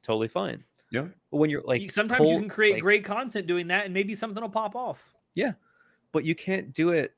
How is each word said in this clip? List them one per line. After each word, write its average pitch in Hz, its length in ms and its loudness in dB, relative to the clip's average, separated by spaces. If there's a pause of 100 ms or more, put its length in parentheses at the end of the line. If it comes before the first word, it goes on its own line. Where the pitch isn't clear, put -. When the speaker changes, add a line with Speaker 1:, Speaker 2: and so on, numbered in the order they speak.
Speaker 1:
Totally 113 260 0
fine. 180 360 -6 (260)
Speaker 2:
Yeah. 139 180 -4 (240)
Speaker 1:
But 147 60 -2
when 156 120 4
you're, 139 120 -4
like, 120 200 0
Speaker 3:
You, 98 80 -8
sometimes 214 400 4
you 165 60 4
Speaker 1:
told, 196 60 0
Speaker 3:
can 214 60 -6
create 208 260 4
Speaker 1:
like - 80 -2
Speaker 3:
great 202 220 4
content 208 440 -6
doing 175 200 -2
that, 196 180 0
and 180 80 -8
maybe 202 200 -2
something 214 280 -8
will 220 80 -8
pop 220 260 -2
off. 240 400 -8 (180)
Speaker 1:
Yeah. 220 200 0 (580)
But 147 120 2
you 160 100 0
can't 190 380 -4
do 170 180 2
it 165 280 0